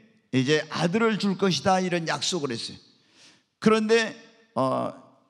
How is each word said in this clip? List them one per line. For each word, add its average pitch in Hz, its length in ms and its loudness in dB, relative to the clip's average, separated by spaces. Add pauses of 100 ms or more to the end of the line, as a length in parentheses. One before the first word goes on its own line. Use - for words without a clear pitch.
(340)
이제 143 380 2
아들을 208 480 0
줄 196 200 0
것이다." 190 420 2
이런 175 280 -2
약속을 147 420 -4
했어요. 104 260 -8 (840)
그런데, 220 600 2 (340)
어, 127 380 -2 (380)